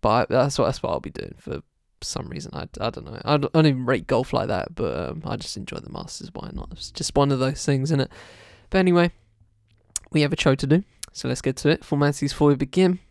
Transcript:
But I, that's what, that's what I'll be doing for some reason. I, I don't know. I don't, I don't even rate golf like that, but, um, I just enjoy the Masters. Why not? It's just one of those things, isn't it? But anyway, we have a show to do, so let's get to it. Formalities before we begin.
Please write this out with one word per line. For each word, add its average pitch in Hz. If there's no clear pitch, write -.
But 117
I, 117
that's 127
what, 127
that's -
what -
I'll 85
be -
doing -
for 71
some -
reason. -
I, -
I -
don't -
know. -
I 147
don't, 143
I 160
don't 156
even 127
rate 120
golf -
like -
that, -
but, 78
um, -
I -
just -
enjoy -
the -
Masters. -
Why -
not? -
It's -
just -
one 143
of 135
those 131
things, 139
isn't 143
it? 131
But 190
anyway, 175
we 151
have 143
a 156
show 139
to 135
do, 165
so -
let's 123
get 131
to -
it. 139
Formalities 143
before 147
we 143
begin. 180